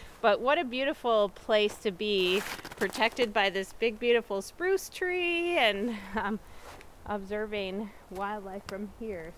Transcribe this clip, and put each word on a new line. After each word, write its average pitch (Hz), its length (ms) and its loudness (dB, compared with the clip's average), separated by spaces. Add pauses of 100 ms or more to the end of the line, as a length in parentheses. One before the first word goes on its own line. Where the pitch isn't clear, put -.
(200)
but 202 220 6
what 285 160 4
a 349 60 0
beautiful 240 680 2
place 208 460 2
to 220 140 -2
be, 190 520 2 (340)
protected 220 560 0
by 202 160 4
this 190 260 -2
big, 226 240 0
beautiful 226 440 2
spruce 370 480 -2
tree 349 680 0
and, 220 400 2 (180)
um, 202 240 -2 (680)
observing 202 840 -4 (200)
wildlife 196 580 -6
from 202 300 -8
here. 175 400 -8